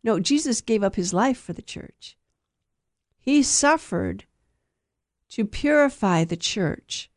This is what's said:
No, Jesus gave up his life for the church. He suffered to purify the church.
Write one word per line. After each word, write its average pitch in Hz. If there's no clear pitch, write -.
No, 226
Jesus 277
gave 220
up 196
his 185
life 247
for -
the -
church. -
He 277
suffered 185
to 220
purify 269
the 170
church. -